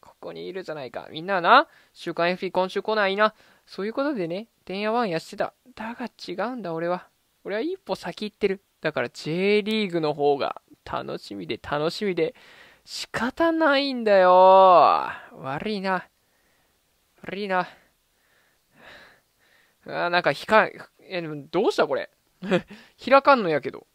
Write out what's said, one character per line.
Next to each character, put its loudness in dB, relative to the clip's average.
こ -20
こ -14
に -14
い -12
る -10
じ -12
ゃ -8
な -12
い -14
か。 -14
み -12
ん -12
な -4
は 0
な、 4
週 -10
刊 0
エ -2
フ -12
ピ -6
ー -4
今 -2
週 -6
来 -4
な 0
い -2
な。 2
そ -12
う -6
い -8
う -14
こ -4
と -4
で -6
ね、 -10
て -12
ん -6
や -2
わ 0
ん -2
や -4
し -20
て -16
た。 -6
だ -12
が -10
違 -14
う -10
ん -12
だ、 -8
俺 -6
は。 -6
俺 -8
は -4
一 -6
歩 -8
先 -12
行 -10
っ -20
て -2
る。 -4
だ -4
か -4
ら、 -4
J 0
リ -2
ー -8
グ 0
の -2
方 2
が -4
楽 -8
し -14
み -10
で -6
楽 -4
し -8
み -2
で -2
仕 -12
方 -2
な 2
い -2
ん -6
だ 4
よ。 6
悪 -10
い -6
な。 -4
悪 -12
い -8
な。 -2
あ -18
ー、 -4
な 0
ん -8
か、 0
ひ -8
か-、 4
え、 -10
で -8
も、 -12
ど 2
う 0
し -4
た、 2
こ -2
れ。 -6
<laughs> -6
開 6
か 6
ん 0
の -2
や 0
け -8
ど。 -18